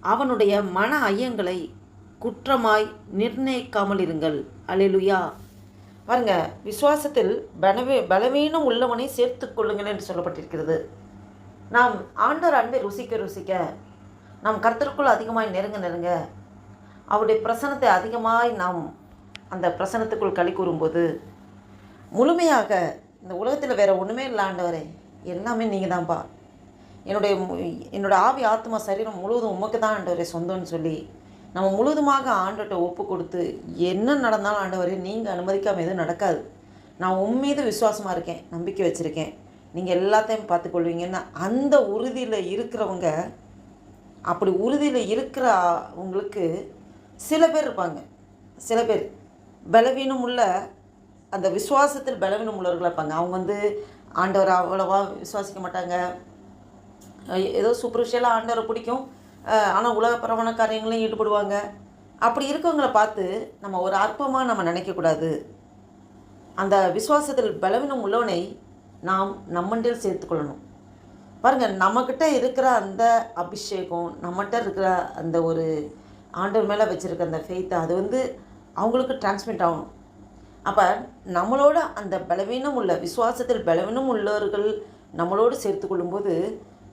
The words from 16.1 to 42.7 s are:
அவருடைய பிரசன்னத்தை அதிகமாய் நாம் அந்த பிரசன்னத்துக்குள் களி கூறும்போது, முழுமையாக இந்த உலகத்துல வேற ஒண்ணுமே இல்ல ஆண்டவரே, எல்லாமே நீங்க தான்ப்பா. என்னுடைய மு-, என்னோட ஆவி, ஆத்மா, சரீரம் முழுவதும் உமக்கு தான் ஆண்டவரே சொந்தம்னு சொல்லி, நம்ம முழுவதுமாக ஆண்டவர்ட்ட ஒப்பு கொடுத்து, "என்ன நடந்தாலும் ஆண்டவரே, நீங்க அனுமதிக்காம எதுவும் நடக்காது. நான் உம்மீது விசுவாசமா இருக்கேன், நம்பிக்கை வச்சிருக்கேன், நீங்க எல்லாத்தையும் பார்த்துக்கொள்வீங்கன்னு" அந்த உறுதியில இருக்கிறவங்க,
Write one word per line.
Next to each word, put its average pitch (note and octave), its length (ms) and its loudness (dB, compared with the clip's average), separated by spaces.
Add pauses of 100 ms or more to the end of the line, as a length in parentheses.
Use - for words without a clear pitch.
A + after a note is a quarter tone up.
அவருடைய A3 360 2
பிரசன்னத்தை C4 440 -2
அதிகமாய் A3+ 680 4
நாம் F3+ 420 -4 (540)
அந்த F3 300 -2
பிரசன்னத்துக்குள் G#3+ 540 -2
களி F3 200 0
கூறும்போது, E3 680 0 (880)
முழுமையாக B3 840 2 (260)
இந்த F#3 120 -12
உலகத்துல B3+ 400 -2
வேற G3 220 4
ஒண்ணுமே G#3+ 280 -4
இல்ல G#3 280 -2
ஆண்டவரே, E3+ 380 -4 (320)
எல்லாமே A3+ 420 -4
நீங்க F#3+ 320 -2
தான்ப்பா. E3+ 200 -2 (880)
என்னுடைய G3+ 320 0
மு-, F3 580 -8
என்னோட G3 180 0
ஆவி, A#3+ 300 4
ஆத்மா, A3 360 0
சரீரம் G3+ 420 -4
முழுவதும் A3 300 0
உமக்கு G3 280 -2
தான் G#3+ 220 0
ஆண்டவரே F3 320 -2
சொந்தம்னு F3 300 -4
சொல்லி, D#3+ 460 -6 (440)
நம்ம F#3+ 180 0
முழுவதுமாக C4+ 600 2
ஆண்டவர்ட்ட G3+ 440 -2
ஒப்பு F3 300 -2
கொடுத்து, F3+ 540 -4 (140)
"என்ன F#3+ 400 2
நடந்தாலும் G#3+ 480 2
ஆண்டவரே, F#3 340 -2
நீங்க G3 380 -6
அனுமதிக்காம G3 420 0
எதுவும் F3 180 -2
நடக்காது. E3+ 560 -2 (480)
நான் F#3 200 0
உம்மீது B3+ 540 0
விசுவாசமா G3+ 380 0
இருக்கேன், E3+ 400 -6
நம்பிக்கை F3 400 -2
வச்சிருக்கேன், D#3+ 440 -4 (400)
நீங்க F3+ 200 -2
எல்லாத்தையும் G#3+ 540 2
பார்த்துக்கொள்வீங்கன்னு" F3 760 -2 (100)
அந்த C4 480 2
உறுதியில A3+ 540 -2
இருக்கிறவங்க, F#3+ 1000 -4 (880)